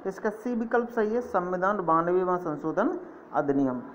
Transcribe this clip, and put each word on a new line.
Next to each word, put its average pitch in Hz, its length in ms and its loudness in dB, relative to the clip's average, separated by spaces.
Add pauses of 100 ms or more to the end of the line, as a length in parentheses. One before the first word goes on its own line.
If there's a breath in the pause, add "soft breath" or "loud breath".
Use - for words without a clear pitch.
इसका 190 240 -4
सी 240 260 -4
विकल्प 240 340 0
सही 214 240 0
है, 240 80 0
संविधान 185 560 0
बानवेवां 180 600 2
संशोधन 165 600 -2 (340 loud breath)
अधिनियम। 139 480 2 (140)